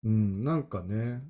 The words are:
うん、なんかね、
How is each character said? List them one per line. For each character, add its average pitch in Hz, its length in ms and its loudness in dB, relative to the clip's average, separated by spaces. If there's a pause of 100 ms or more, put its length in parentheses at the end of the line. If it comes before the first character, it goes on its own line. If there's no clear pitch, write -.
う 110 60 0
ん、 107 340 2
な 151 120 2
ん 151 80 0
か 92 200 -8
ね、 117 460 -2